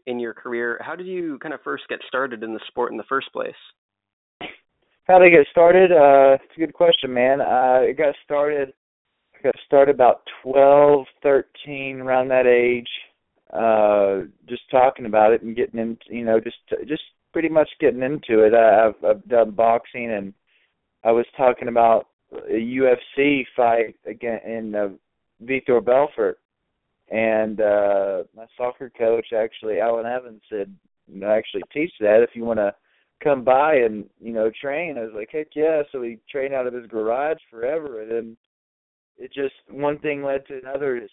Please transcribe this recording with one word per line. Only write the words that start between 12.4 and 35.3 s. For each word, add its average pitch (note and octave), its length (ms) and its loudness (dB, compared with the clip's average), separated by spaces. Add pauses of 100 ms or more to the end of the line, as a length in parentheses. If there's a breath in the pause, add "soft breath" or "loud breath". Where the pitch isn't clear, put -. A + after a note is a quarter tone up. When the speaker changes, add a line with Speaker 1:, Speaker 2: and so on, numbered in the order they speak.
Speaker 2:
age. A#2+ 420 2 (640)
Uh, G#2 760 2 (220)
just A#2+ 220 -12
talking B2+ 360 2
about G#2+ 260 4
it A#2 100 0
and A2 120 -12
getting A#2 260 -6
in, A2+ 260 -8
you A#2 180 -12
know, A2 160 2
just, A#2 160 -14 (300)
just D3+ 160 -8 (300)
pretty E3 160 -4
much D#3 200 2 (100)
getting B2+ 240 0
into B2+ 420 0
it. A2 100 4
I, A2+ 340 6
I've, - 160 -6
I've G2+ 240 0
done A2+ 240 2
boxing, A#2 580 -2
and G2 240 -8 (680)
I A2+ 80 2
was A#2 140 2 (100)
talking B2 320 0
about A#2 400 2 (420)
a A2 80 -2
U B2+ 320 -2
F A#2+ 80 2 (180)
C C#3 300 0 (100)
fight A#2 380 0 (100)
again A2 400 -10
in, A2 300 -10
uh, G#2 140 -4 (540)
Vitor B2 400 -2
Belfort, B2 560 0 (720)
and, A2 500 -2
uh, G2+ 640 0 (120)
my A2 80 -20 (140)
soccer B2 320 -10
coach, A#2 420 -2
actually, A2 480 -4
Alan A#2 240 -2
Evans, A#2+ 460 -10
said, G2 240 -8 (320)
you F#2+ 140 -18
know, G2 80 -6
"I G#2+ 100 2
actually G2+ 240 -8 (100)
teach D#3+ 280 -6
that G#2+ 220 4
if A#2 120 0
you A#2 100 -10
wanna G#2+ 300 -4 (480)
come C3+ 220 -2
by C#3 320 4
and, G#2+ 340 -2 (100)
you A2+ 120 -14
know, A2 180 -2 (100)
train." C#3+ 380 -8
I A2+ 40 -10
was A2 120 -14
like, G#2+ 160 -14